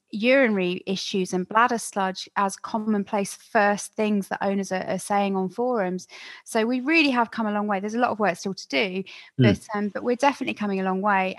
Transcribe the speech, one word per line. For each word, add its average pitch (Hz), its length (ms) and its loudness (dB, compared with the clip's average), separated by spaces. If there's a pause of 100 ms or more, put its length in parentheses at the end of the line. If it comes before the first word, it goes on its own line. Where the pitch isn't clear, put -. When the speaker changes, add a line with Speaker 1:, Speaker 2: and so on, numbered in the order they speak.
(160)
Speaker 1:
urinary 214 720 4
issues 190 480 -2
and 185 160 -2
bladder 233 300 4
sludge 190 560 -4
as 196 200 0
commonplace 214 760 -2
first - 640 0
things 214 320 0
that - 160 -6
owners 196 280 -2
are, 185 120 -2
are 185 160 -4
saying 202 360 0
on 190 140 0
forums. 190 580 -2 (360)
So 220 240 0
we 254 140 0
really 302 280 4
have 240 220 0
come 226 160 -2
a 208 40 -2
long 208 140 -2
way. 208 140 0
There's 214 160 -6
a 240 40 -2
lot 247 120 2
of 208 80 -6
work 185 180 2
still 196 160 -6
to - 140 -12
do, 196 360 -2 (360)
Speaker 2:
Mm. - 0 -
Speaker 1:
but, 135 200 6 (140)
um, 208 160 -2
but 196 140 -10
we're 240 120 0
definitely 269 380 0
coming 202 260 -2
a 190 40 -2
long 190 180 0
way. 190 380 0